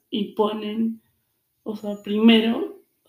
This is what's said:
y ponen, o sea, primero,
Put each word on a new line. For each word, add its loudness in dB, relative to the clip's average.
y -6
ponen, -2
o -10
sea, -10
primero, 2